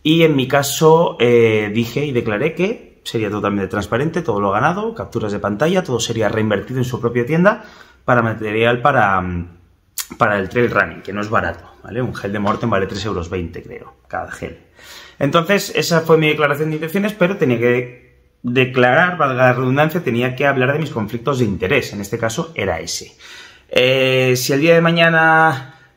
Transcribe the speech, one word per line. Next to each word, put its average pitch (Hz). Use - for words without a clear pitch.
Y 165
en 156
mi 127
caso, 160
eh, 113
dije 117
y 143
declaré 117
que -
sería 110
totalmente 101
transparente, 127
todo 101
lo 101
ganado, 180
capturas 107
de 101
pantalla, 151
todo 127
sería 113
reinvertido 107
en 123
su 127
propia 117
tienda 180
para 120
material 113
para, 110
mm, 87
para 104
el 92
trail 120
running, 87
que 95
no 101
es 107
barato, 92
¿vale? 95
Un 104
gel 101
de 107
Morten 107
vale 98
tres 101
euros 90
veinte, 85
creo, -
cada 90
gel. -
Entonces, 165
esa 165
fue 165
mi 156
declaración 151
de 156
intenciones, 175
pero 196
tenía 127
que -
declarar, 127
valga 131
la 127
redundancia, 139
tenía 127
que 143
hablar 127
de 151
mis 156
conflictos 117
de 123
interés, 98
en 101
este 110
caso 117
era 92
ese. -
Eh, 131
si 127
el 139
día 165
de 165
mañana 160